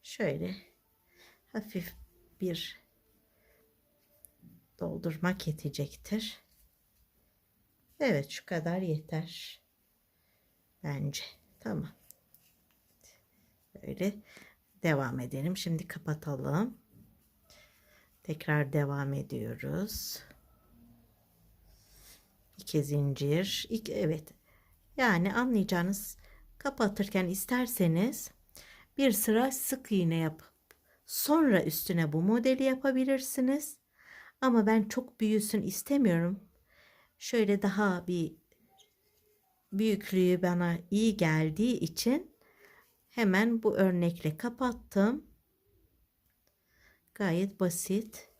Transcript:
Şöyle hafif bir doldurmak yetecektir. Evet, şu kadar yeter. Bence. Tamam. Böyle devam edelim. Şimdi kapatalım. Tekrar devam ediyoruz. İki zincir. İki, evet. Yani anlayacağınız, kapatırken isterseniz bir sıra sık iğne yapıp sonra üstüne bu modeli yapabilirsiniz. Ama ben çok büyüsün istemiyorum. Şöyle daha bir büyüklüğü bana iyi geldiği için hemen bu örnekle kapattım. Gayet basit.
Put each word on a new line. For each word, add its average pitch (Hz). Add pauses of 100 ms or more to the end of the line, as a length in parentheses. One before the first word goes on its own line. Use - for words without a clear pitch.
Şöyle 175 (960)
hafif 196 (480)
bir - (2000)
doldurmak 175
yetecektir. 151 (1600)
Evet, 175
şu -
kadar 170
yeter. 160 (1200)
Bence. 143 (360)
Tamam. 190 (1900)
Böyle 202 (600)
devam 135
edelim. 139
Şimdi 165
kapatalım. 151 (1500)
Tekrar 151
devam 139
ediyoruz. 139 (2500)
İki 156
zincir. 143
İki, 220
evet. 160 (640)
Yani 196
anlayacağınız, 196 (400)
kapatırken 202
isterseniz 196 (680)
bir 269
sıra 226
sık -
iğne 170
yapıp 160 (520)
sonra 277
üstüne 156
bu 160
modeli 240
yapabilirsiniz. 262 (640)
Ama 233
ben 220
çok 254
büyüsün 214
istemiyorum. 190 (800)
Şöyle 202
daha 196
bir 165 (1400)
büyüklüğü 190
bana 175 (140)
iyi 214
geldiği 160
için 254 (760)
hemen 220
bu 214
örnekle 170
kapattım. 240 (1900)
Gayet 190
basit. 190 (100)